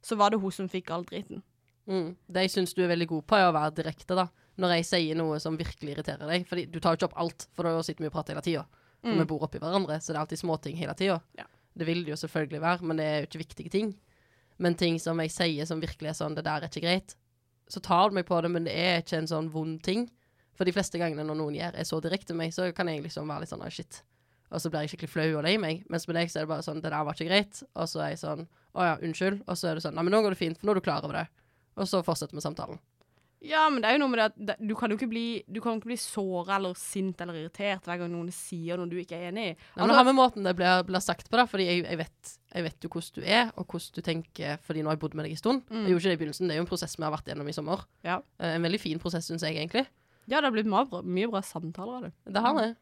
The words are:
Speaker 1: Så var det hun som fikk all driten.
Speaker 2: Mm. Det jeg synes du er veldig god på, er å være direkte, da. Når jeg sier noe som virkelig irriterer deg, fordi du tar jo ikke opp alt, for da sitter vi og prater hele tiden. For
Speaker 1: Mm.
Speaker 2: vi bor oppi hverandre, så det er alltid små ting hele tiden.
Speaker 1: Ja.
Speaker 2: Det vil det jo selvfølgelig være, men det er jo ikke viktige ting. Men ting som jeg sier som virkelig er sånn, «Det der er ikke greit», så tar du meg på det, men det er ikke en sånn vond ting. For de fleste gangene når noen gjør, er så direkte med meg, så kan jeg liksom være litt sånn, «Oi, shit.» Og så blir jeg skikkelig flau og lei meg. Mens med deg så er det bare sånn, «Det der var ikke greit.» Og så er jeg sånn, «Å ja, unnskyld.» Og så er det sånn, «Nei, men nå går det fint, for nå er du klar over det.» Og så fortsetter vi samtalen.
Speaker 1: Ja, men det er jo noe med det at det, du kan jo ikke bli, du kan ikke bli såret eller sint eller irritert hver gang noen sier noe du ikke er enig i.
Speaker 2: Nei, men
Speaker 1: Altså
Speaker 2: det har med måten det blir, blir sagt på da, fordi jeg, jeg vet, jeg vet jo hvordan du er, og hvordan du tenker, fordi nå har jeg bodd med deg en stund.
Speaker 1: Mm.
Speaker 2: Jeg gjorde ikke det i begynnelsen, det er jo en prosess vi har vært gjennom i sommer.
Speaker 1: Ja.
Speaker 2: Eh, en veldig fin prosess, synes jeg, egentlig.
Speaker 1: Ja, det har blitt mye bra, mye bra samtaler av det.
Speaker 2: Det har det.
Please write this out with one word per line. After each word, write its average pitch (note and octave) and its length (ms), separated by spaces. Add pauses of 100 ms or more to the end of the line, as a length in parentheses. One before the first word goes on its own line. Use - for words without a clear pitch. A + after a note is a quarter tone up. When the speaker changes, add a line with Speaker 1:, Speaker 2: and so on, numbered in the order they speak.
Speaker 1:
Så - 160
var G#3 160
det G#3+ 80
hun F#3+ 140
som F#3+ 120
fikk F#3 220
all E3+ 160
driten. F#3+ 380 (420)
Speaker 2:
Mm. F3+ 300 (100)
Det F#3 220
jeg - 80
synes F3+ 180
du F#3 80
er F3 80
veldig E3+ 220
god D#3 180
på, A3 80
er F3+ 140
å - 20
være D3+ 240
direkte, D#3+ 400
da. F#3 80 (320)
Når F3+ 220
jeg E3 80
sier D#3+ 280
noe D#3 240
som D#3+ 160
virkelig D3+ 380
irriterer C#3+ 320
deg, F3 220
fordi F3 200
du E3 120
tar E3 160
jo F3 80
ikke E3+ 80
opp - 100
alt, - 320
for E3+ 140
da E3 180
sitter D#3+ 160
vi D#3 80
og - 80
prater D3+ 160
hele D3 80
tiden. E3 240 (340)
For A#3 140
Speaker 1:
Mm. E3 80
Speaker 2:
vi - 80
bor D3+ 160
oppi - 160
hverandre, D#3+ 400
så - 100
det D3+ 60
er D3+ 80
alltid D#3 160
små E3 180
ting D3+ 160
hele E3 220
tiden. F#3 220 (180)
Speaker 1:
Ja. - 60 (340)
Speaker 2:
Det E3 80
vil E3+ 180
det D3+ 60
jo D3 60
selvfølgelig D#3 440
være, F3 220
men D#3+ 160
det D#3 80
er D3+ 140
jo C#3+ 80
ikke D#3 180
viktige - 240
ting. G3+ 240 (640)
Men F3 160
ting E3 240
som E3 220
jeg D#3+ 100
sier D#3 360
som D#3+ 140
virkelig D#3+ 300
er D#3+ 80
sånn, D#3 160
«Det D#3+ 100
der D#3 160
er D#3+ 80
ikke D#3 140
greit», F3+ 320 (560)
så F#3+ 100
tar F#3 300
du G3+ 60
meg F3+ 100
på E3+ 160
det, E3+ 80
men E3+ 140
det D#3 100
er F3 260
ikke E3 180
en D#3+ 120
sånn D#3+ 200
vond D#3+ 320
ting. A3+ 280 (440)
For F#3+ 100
de F3+ 80
fleste F#3 260
gangene D#3 260
når D#3 140
noen D3+ 160
gjør, E3 240
er E3 60
så D#3+ 180
direkte F3+ 320
med E3 140
meg, E3 40
så F3+ 220
kan F3 140
jeg D#3 160
liksom D#3 240
være D3 120
litt D#3+ 100
sånn, - 140
«Oi, - 60
shit.» - 320 (480)
Og - 100
så E3 80
blir D#3 140
jeg D3+ 160
skikkelig D#3+ 160
flau D3+ 240
og D3 60
lei F#3 120
meg. F3 320
Mens E3 200
med E3 80
deg E3+ 120
så E3 120
er - 20
det D#3 60
bare D#3 180
sånn, D#3 160
«Det E3 80
der D3+ 160
var D3 80
ikke D#3+ 160
greit.» G3+ 320 (140)
Og E3+ 120
så D#3+ 140
er D3+ 80
jeg D#3+ 80
sånn, D#3+ 300 (260)
«Å - 80
ja, E3 180
unnskyld.» F#3 460
Og F3+ 100
så F3 140
er D#3+ 80
det E3 80
sånn, D3 80
«Nei, E3 80
men F3 100
nå A3 100
går G#3 120
det - 80
fint, E3 160
for - 80
nå G#3 60
er - 20
du F#3 60 (100)
klar - 140
over D3 80 (100)
det.» D#3+ 60 (480)
Og G3 100
så F#3 180
fortsetter D#3 300
vi D3 80
samtalen. - 380 (600)
Speaker 1:
Ja, D#4 300
men C4 100
det G#3+ 80
er A#3 80
jo D4 60
noe C4+ 100
med A#3 80
det G#3+ 60
at G#3+ 100
det, G3+ 180 (140)
du G#3+ 80
kan A3+ 160
jo G#3+ 60
ikke B3+ 100
bli, A#3 400
du G3+ 160
kan A3+ 160
ikke A3+ 80
bli A#3+ 80
såret F#3 600
eller F#3 180
sint F#3+ 460
eller F3 180
irritert F#3+ 480
hver F3 140
gang F3 100
noen E3+ 180
sier E3+ 460
noe F3 140
du F3 100
ikke F3 160
er F3 140
enig G#3+ 160
i. E3 80
Speaker 2:
Nei, - 20 (220)
men - 20
Speaker 1:
Altså A#3 140
Speaker 2:
det - 20
har B3+ 140
med C4+ 80
måten B3 260
det F#3 140
blir, F#3 260
blir F#3 160
sagt - 300
på A3+ 100
da, B3 80
fordi F#3+ 160
jeg, F3 220
jeg E3+ 100
vet, - 360 (200)
jeg F3 140
vet - 180
jo E3+ 80
hvordan - 240
du F3 80
er, A3+ 320
og F3+ 100
hvordan - 300
du E3 80
tenker, D#3+ 560
fordi D#3 240
nå D3+ 80
har D#3 60
jeg - 80
bodd D3+ 100
med D#3 80
deg D#3 80
en D#3 80
stund. B3+ 300
Speaker 1:
Mm. A3 160
Speaker 2:
Jeg F#3 80
gjorde E3+ 100
ikke F#3+ 60
det - 20
i E3 80
begynnelsen, E3 280
det D#3+ 40
er D#3 80
jo F3 60
en - 80
prosess - 240
vi E3 100
har D3+ 80
vært - 160
gjennom D3 160
i D#3+ 80
sommer. D#3+ 300 (180)
Speaker 1:
Ja. F3+ 140 (260)
Speaker 2:
Eh, E3 140
en E3+ 100
veldig G3+ 160
fin D#3+ 160
prosess, E3+ 300
synes E3 180
jeg, D#3+ 80
egentlig. E3 300 (420)
Speaker 1:
Ja, B3 140
det - 20
har C4+ 140
blitt A3 100
mye G#3+ 240
bra, F3 80
mye F#3 320
bra G3 80
samtaler F#3 560
av B3 140
det. - 20 (160)
Speaker 2:
Det G3+ 160
har C4+ 160
det. A3 80 (120)